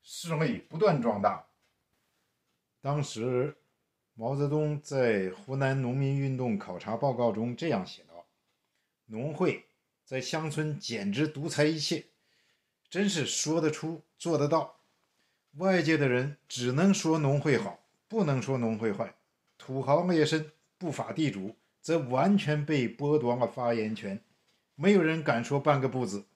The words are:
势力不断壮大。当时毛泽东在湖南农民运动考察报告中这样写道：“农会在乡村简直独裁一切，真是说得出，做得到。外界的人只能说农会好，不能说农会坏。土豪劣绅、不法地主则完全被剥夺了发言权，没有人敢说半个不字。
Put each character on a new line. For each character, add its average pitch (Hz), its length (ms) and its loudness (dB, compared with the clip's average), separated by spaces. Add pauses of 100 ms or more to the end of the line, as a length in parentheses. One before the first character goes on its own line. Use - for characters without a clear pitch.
势 - 360 -8
力 147 200 0 (100)
不 - 80 -16
断 160 240 4
壮 107 220 0
大。 101 240 0 (1400)
当 143 220 -2
时 123 520 -2 (600)
毛 120 200 -4
泽 143 120 0
东 151 340 -2
在 113 480 2
湖 131 260 -10
南 135 240 0
农 123 160 -2
民 139 220 0
运 135 180 -2
动 120 220 -2
考 90 220 -10
察 110 180 -6
报 139 160 0
告 117 180 2
中 113 240 -4
这 165 120 -6
样 101 180 -2
写 - 200 -18
道 85 200 -20 (800)
：“农 117 260 -8
会 151 320 0 (400)
在 131 160 -8
乡 156 300 -4
村 151 300 -4
简 101 340 -4
直 147 140 0
独 151 200 -8
裁 147 160 0
一 160 140 2
切， 151 260 -4 (840)
真 202 180 0
是 165 160 0
说 156 380 0
得 156 80 2
出， 156 340 -6 (140)
做 165 180 -2
得 143 120 2
到。 156 320 0 (760)
外 180 260 2
界 160 120 4
的 143 140 2
人 131 280 0 (100)
只 123 240 -2
能 175 200 4
说 160 280 2
农 143 200 2
会 139 160 2
好， 104 240 -4 (280)
不 214 160 0
能 135 180 2
说 131 160 -2
农 113 220 0
会 113 120 0
坏。 98 220 -4 (460)
土 135 200 -6
豪 147 280 2
劣 160 180 6
绅、 156 240 -2 (300)
不 165 120 -6
法 113 220 -6
地 151 160 0
主 98 260 -8 (260)
则 160 180 0
完 143 380 2
全 151 280 0
被 143 220 2
剥 147 300 0
夺 120 200 2
了 120 100 2
发 120 260 -2
言 110 220 -2
权， 101 260 -8 (540)
没 180 160 4
有 190 100 8
人 160 220 0
敢 123 180 2
说 139 160 -2
半 143 220 4
个 131 80 0
不 123 180 -2
字。 101 200 -8 (100)